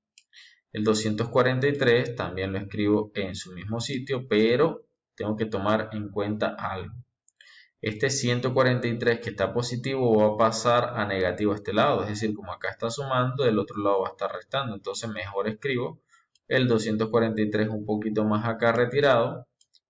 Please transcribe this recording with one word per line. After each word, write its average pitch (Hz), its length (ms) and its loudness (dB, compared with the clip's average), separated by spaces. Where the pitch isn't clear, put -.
El 107 120 -4
doscientos 110 460 0
cuarenta 127 380 2
y 147 80 2
tres 131 400 2
también 92 360 -4
lo 95 80 -4
escribo 104 560 0
en 95 180 -4
su 92 200 -12
mismo 101 260 -6
sitio, 127 480 -6
pero 120 580 4
tengo 107 200 -2
que 110 120 -2
tomar 107 460 0
en 104 160 -6
cuenta 104 500 -2
algo. 95 340 -8
Este 107 300 -2
ciento 123 420 0
cuarenta 127 340 2
y 117 120 -2
tres 117 200 2
que 113 120 -8
está 95 200 -2
positivo 123 640 0
va 107 200 6
a - 20 -6
pasar 117 580 2
a 107 120 -2
negativo 95 460 0
a - 20 -4
este 101 180 -6
lado, 117 300 2
es 104 60 -6
decir, 107 260 -2
como 95 180 -10
acá - 160 -10
está 117 220 -4
sumando, 127 540 0
del 107 120 4
otro 101 240 -2
lado 101 200 2
va 92 80 -2
a - 20 -14
estar - 200 -6
restando. 123 440 -6
Entonces 98 340 -8
mejor 98 380 -4
escribo 123 560 -4
el 131 200 2
doscientos 110 420 2
cuarenta 110 320 2
y 104 80 0
tres 107 200 0
un 107 140 -6
poquito 107 420 -2
más 107 220 0
acá 117 240 2
retirado 123 760 2